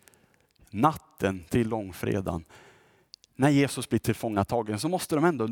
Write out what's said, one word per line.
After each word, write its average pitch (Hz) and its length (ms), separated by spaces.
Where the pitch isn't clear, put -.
natten 98 800
till 117 200
långfredagen, 98 760
när 139 140
Jesus 139 380
blir 117 100
tillfångatagen, 107 800
så 151 100
måste 175 260
de 147 100
ändå 131 280